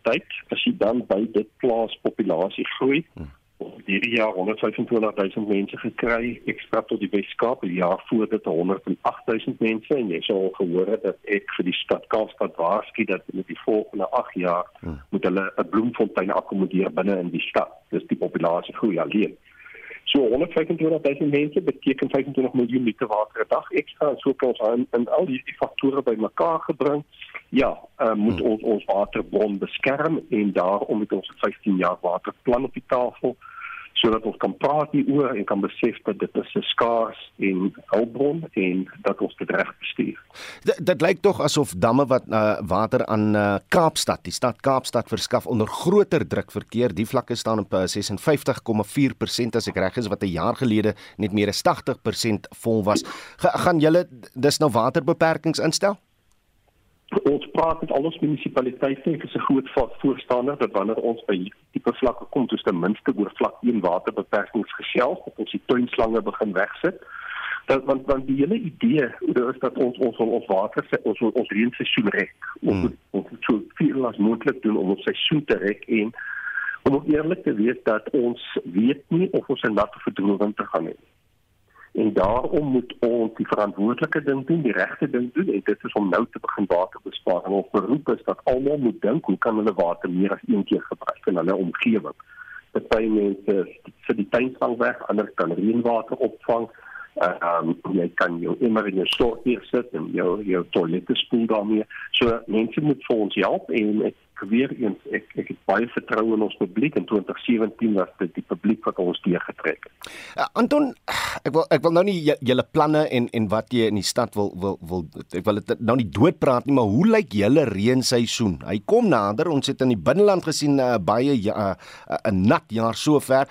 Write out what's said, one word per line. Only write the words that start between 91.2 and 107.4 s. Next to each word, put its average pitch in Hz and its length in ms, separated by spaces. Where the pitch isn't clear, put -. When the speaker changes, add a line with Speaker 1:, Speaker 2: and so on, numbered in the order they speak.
Speaker 1:
in 95 100
hulle 87 180
omgewing? 95 600
Party 113 340
mense 101 600
sit 117 100
die 104 140
tuinslang 123 480
weg, 120 300
ander 104 260
kan - 180
reënwater 117 640
opvang. 117 540
Ehm, 85 600
jy 87 220
kan 87 260
jou 87 200
emmer 110 260
in 98 80
jou 92 120
stort - 380
neersit 120 480
en 78 200
jou, 90 320
jou 92 260
toilette 90 440
spoel 113 320
daarmee. 107 380
So, 117 360
mense 110 340
moet 147 240
vir 123 120
ons 101 180
help, 110 360
en 104 360
ek, 107 80
weer 123 320
eens, 104 160
ek, 101 120
ek 101 120
het 92 80
baie 107 200
vertroue 110 480
in 107 80
ons 101 140
publiek. 110 400
In 90 80
twintig - 340
sewentien 110 560